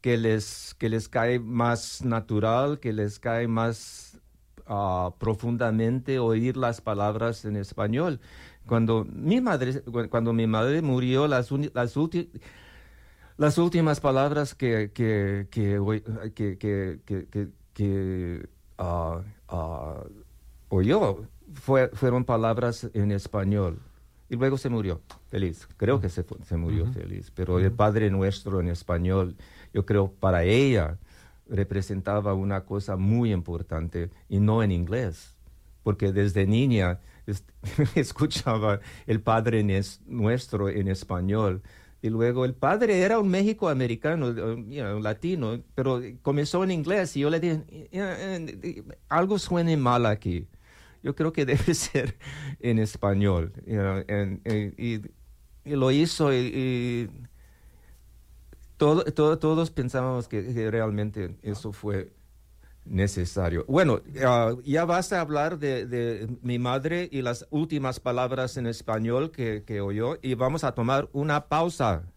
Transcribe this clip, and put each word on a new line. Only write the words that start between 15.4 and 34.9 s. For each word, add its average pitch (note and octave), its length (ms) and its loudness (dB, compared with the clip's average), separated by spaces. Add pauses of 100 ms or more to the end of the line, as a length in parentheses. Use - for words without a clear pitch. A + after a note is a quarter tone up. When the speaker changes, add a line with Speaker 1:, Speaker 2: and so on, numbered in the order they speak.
Speaker 1:
que G2+ 280 0
oy-, G#2 240 0 (320)
que, G2 240 -4
que, G2 460 -2
que, F#2+ 240 -6
que, G#2 200 -4 (240)
que, F#2+ 760 -2 (300)
ah, E2+ 440 -4 (260)
ah, D#2 540 -8 (680)
oyó G#2 540 4 (300)
fue, C3+ 400 4
fueron B2 300 2
palabras A2+ 680 0
en G#2 180 2
español. G2 680 0 (520)
Y B2 60 -4
luego C3+ 200 2
se C3 140 -4
murió A2 320 -2 (260)
feliz. F#2 480 -4
Creo A2+ 240 2
que F#2 80 -2
se E2+ 160 -4
fu-, - 200 -12
se F2 120 -4
murió E2 280 0
Speaker 2:
Ujú. B2 100 -2
Speaker 1:
feliz. G1+ 400 -10
Pero F2+ 240 0
el F#2+ 100 4
Speaker 2:
Ujú. A#2 80 0
Speaker 1:
Padre G#2+ 340 4
Nuestro F#2+ 500 0
en F2 80 0
español, F2+ 680 0 (380)
yo G2+ 100 0
creo, G2 280 2
para F#2 320 2
ella G2+ 520 4 (520)
representaba G2 840 -2
una F#2+ 300 -2
cosa G2+ 320 -4
muy A2 360 4
importante E2+ 760 -4 (180)
y G2 120 2
no A2 220 6
en G2+ 100 2
inglés. F2 640 -4 (460)